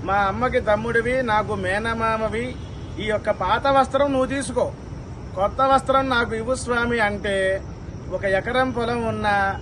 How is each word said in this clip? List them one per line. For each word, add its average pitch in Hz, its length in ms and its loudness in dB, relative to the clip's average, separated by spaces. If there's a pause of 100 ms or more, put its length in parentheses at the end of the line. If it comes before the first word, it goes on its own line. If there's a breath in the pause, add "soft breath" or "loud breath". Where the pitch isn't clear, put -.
"మా 190 100 0
అమ్మకి 220 460 2
తమ్ముడివి, 226 600 2
నాకు 214 320 0
మేనమామవి, 220 1000 -2 (420)
ఈ 202 60 -6
యొక్క 214 260 0
పాత 202 360 0
వస్త్రం 269 460 4
నువ్వు 262 140 2
తీసుకో, 247 460 -2 (600)
కొత్త 208 280 0
వస్త్రం 269 460 4
నాకు 233 260 0
ఇవ్వు 226 200 -2
స్వామి" 240 440 0
అంటే 196 640 0 (500)
ఒక 185 120 -4
ఎకరం 233 460 2
పొలం 233 340 -2
ఉన్న 202 580 0